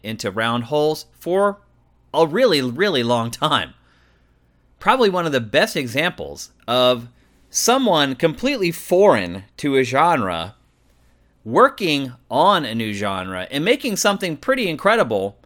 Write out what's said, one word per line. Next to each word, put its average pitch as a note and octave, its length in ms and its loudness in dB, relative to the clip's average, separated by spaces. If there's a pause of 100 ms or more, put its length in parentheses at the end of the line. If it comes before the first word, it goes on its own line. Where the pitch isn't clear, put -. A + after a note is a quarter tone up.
into A2 280 -6
round A#2 340 -2
holes D3+ 480 -2
for G3+ 480 -2 (540)
a D#3+ 120 4
really, E3+ 360 2
really C3+ 400 0
long A#2 260 0
time. C3 460 -2 (1040)
Probably A3+ 320 2
one F3+ 160 -2
of D#3 60 -2
the C3 80 2
best C#3+ 360 0
examples B2+ 760 -6 (160)
of B2 400 2 (420)
someone F#3 640 2
completely F#3 560 0
foreign B2 720 2 (140)
to C#3 200 -2
a C3 60 4
genre A#2+ 720 0 (880)
working D3 680 0 (180)
on E3 340 4
a A2+ 100 -6
new A2+ 180 -4
genre F#2+ 580 -6
and D3 140 -4
making A#3+ 320 0
something F#3+ 400 -2
pretty C4 320 -2
incredible D3+ 760 -2